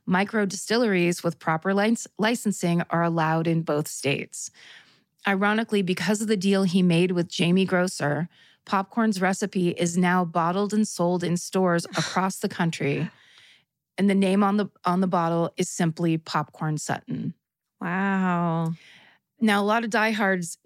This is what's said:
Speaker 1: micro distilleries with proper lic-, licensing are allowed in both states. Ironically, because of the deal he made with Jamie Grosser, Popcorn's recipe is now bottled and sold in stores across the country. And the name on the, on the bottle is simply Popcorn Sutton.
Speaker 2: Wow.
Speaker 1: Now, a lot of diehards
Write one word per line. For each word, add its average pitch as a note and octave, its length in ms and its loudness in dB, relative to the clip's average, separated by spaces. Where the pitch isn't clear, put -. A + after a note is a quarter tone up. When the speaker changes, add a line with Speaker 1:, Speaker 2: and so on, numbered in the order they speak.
Speaker 1:
micro G3+ 400 0
distilleries F#3+ 760 0
with E3+ 160 -2
proper E3 340 -2
lic-, G#3+ 340 0
licensing F#3+ 720 0
are E3+ 140 0
allowed E3 440 0
in E3 140 2
both D3+ 280 -2
states. - 640 -6
Ironically, G3+ 540 0
because F#3 400 -2
of A3 60 -2
the G#3+ 100 2
deal G3 260 2
he F#3 180 2
made F3+ 300 4
with F3 180 -2
Jamie F3+ 360 2
Grosser, F3 600 -2
Popcorn's G3+ 560 -2
recipe F#3+ 480 0
is E3+ 280 -2
now F3+ 280 4
bottled F3 480 0
and G#3+ 140 2
sold F3 360 0
in F3 140 0
stores F3 480 0
across F#3 400 -2
the G3+ 120 -4
country. D3+ 600 -2
And G3 120 4
the G3 60 4
name G3 280 4
on G3 140 2
the, G3+ 100 0
on F3+ 140 2
the F#3+ 80 0
bottle E3+ 500 0
is F#3 120 -2
simply E3 480 0
Popcorn D#3 600 -4
Sutton. - 560 -6
Speaker 2:
Wow. F3 920 0
Speaker 1:
Now, G#3 200 4
a - 20 0
lot A3 220 2
of A3 40 -6
diehards G3+ 760 0